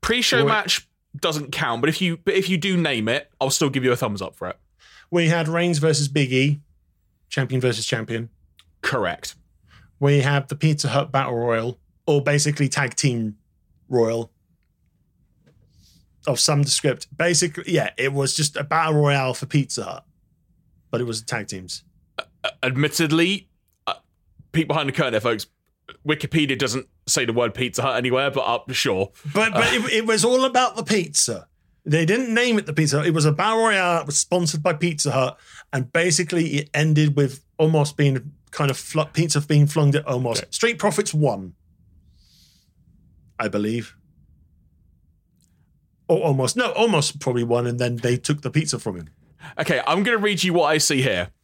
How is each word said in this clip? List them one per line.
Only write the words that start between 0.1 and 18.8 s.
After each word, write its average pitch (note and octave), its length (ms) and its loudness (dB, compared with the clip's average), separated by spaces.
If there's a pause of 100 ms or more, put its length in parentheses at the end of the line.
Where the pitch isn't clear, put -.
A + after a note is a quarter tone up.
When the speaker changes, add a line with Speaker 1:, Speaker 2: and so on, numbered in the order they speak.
Speaker 2:
Well, - 100 4
Speaker 1:
match - 340 -2 (300)
doesn't D3+ 340 -4
count, A#2+ 280 -2
but C#3+ 80 2
if D#3+ 140 -2
you, E3+ 160 0
but - 160 0
if F#3+ 160 2
you F#3 80 2
do F#3+ 180 0
name C3+ 320 0
it, C3 220 -2 (100)
I'll C3+ 100 0
still C#3+ 200 2
give B2+ 120 -2
you B2+ 100 4
a A#2+ 40 2
thumbs G#2 260 -4
up - 140 -10
for F2+ 120 -10
it. - 80 -10 (540)
Speaker 2:
We E3+ 180 2
had E3 200 2
Reigns E3+ 300 0
versus D3 300 2
Big C3+ 240 0
E, C#3+ 280 2 (680)
champion C3 320 -2
versus A#2 260 0
champion. A2+ 420 -4 (540)
Speaker 1:
Correct. G2+ 520 -2 (640)
Speaker 2:
We C#3+ 220 4
had C#3+ 280 0
the - 60 -6
Pizza D3+ 340 0
Hut C3+ 220 -2
Battle C3 240 -2
Royal, A#2 440 -2 (280)
or D3 160 4
basically D3 460 0
Tag C3+ 260 -2
Team A#2 420 -2 (520)
Royal A#2 420 0 (2000)
of C3 140 -2
some C#3+ 240 2
script. C3 520 -2
Basically, E3+ 500 0
yeah, B2 300 0
it C#3 160 0
was C#3 220 -2
just D3+ 220 -2
a D3 80 -4
Battle D#3+ 300 0